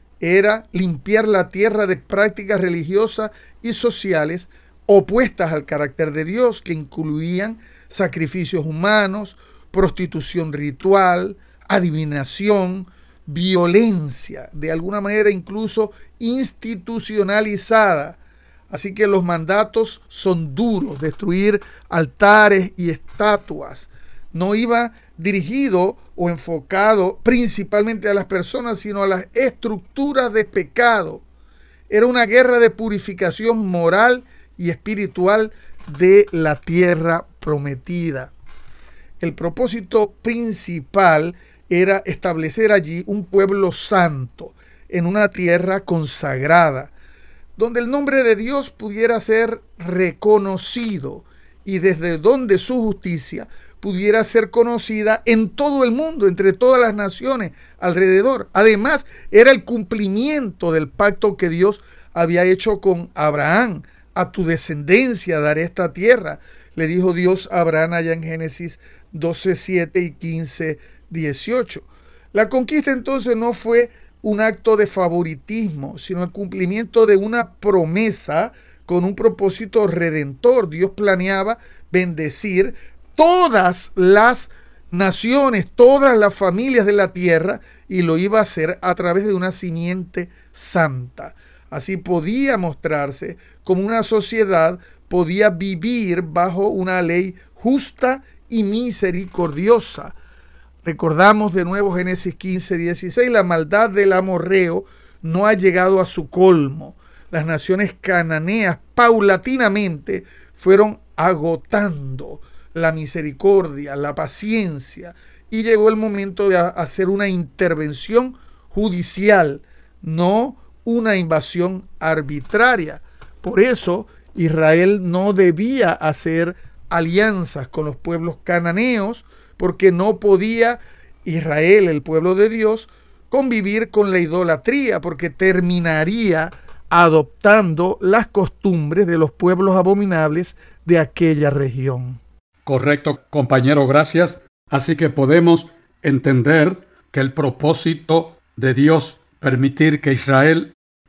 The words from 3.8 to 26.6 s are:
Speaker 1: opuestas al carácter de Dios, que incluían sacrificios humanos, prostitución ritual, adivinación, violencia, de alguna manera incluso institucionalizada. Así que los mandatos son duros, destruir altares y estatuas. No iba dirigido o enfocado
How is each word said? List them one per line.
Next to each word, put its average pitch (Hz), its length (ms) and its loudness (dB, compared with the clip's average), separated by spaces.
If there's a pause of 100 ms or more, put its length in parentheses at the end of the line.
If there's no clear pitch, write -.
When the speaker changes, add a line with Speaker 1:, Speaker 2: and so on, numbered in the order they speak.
Speaker 1:
opuestas 190 680 2
al 151 120 -4
carácter 147 460 -4
de 156 140 -6
Dios, 226 360 -2
que 170 120 -8
incluían 160 840 -6 (280)
sacrificios 160 800 -4
humanos, 196 720 -2 (340)
prostitución 165 800 -4
ritual, 180 840 0 (320)
adivinación, 180 1200 -2 (380)
violencia, 175 1300 0
de 156 180 -6
alguna 185 300 -6
manera 208 280 0
incluso 208 600 -4 (260)
institucionalizada. 214 2000 -2 (520)
Así 196 260 -10
que 208 100 0
los 196 180 2
mandatos 196 840 -2
son 165 480 -4
duros, 175 440 -2
destruir 185 640 0 (280)
altares 196 840 4
y 170 140 -4
estatuas. 160 1000 -4 (420)
No 185 220 -2
iba 233 380 -2 (240)
dirigido 196 800 0 (180)
o 175 140 -2
enfocado 185 920 0